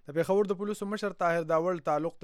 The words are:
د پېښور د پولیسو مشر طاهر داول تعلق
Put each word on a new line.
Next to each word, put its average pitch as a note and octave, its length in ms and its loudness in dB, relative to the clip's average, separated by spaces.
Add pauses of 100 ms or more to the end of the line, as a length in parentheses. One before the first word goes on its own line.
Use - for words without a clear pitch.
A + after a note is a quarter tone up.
د C#3+ 100 -8
پېښور F#3+ 340 2
د F#3 120 -2
پولیسو G3+ 300 -6
مشر G#3 280 -4
طاهر E3+ 320 2
داول E3 380 2
تعلق D#3 340 0